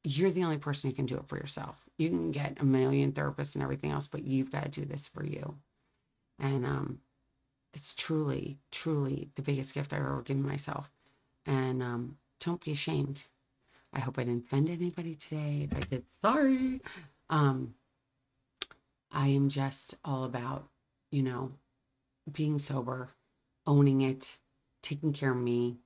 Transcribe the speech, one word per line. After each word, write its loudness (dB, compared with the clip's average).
You're 2
the 0
only 2
person -2
who -4
can 0
do -2
it -8
for -6
yourself. -8
You 2
can 0
get -4
a 2
million 6
therapists -2
and 0
everything -2
else, -2
but -6
you've 0
gotta -4
do -6
this -8
for -8
you. -8
And, 0
um, -2
it's -6
truly, -2
truly 0
the -6
biggest -2
gift -4
I've -2
ever -2
given 0
myself. -4
And, 0
um, -4
don't -4
be -4
ashamed. -2
I -4
hope -4
I 0
didn't 0
offend 4
anybody -4
today. -4
If -2
I -2
did, -4
sorry. 4
Um, 4
I 2
am 4
just -4
all -2
about, -6
you 2
know, -4
being 0
sober, -4
owning 8
it, 0
taking -2
care 2
of 2
me. 2